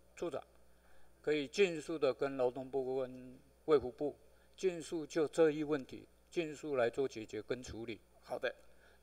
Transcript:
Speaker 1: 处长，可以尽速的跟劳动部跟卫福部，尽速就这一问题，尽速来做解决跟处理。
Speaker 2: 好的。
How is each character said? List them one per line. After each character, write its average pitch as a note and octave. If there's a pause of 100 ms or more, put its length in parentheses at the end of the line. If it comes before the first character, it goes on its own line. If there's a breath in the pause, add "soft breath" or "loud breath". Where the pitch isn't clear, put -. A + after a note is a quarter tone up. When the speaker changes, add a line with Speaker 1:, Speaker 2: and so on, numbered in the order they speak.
(180)
Speaker 1:
处 F3
长， - (800 soft breath)
可 D3
以 C#3+
尽 F3
速 D#3+
的 C3+
跟 C#3
劳 B2+
动 C3
部 C3
跟 B2+ (280)
卫 D3+
福 B2
部， C#3+ (440 soft breath)
尽 F3
速 D#3
就 D#3
这 D#3+
一 D3+
问 C#3+
题， G#2 (260)
尽 D#3
速 C#3+
来 A#2+
做 C3+
解 A2
决 G#2+
跟 -
处 A#2
理。 G#2+ (240)
Speaker 2:
好 B2
的。 B2 (500 soft breath)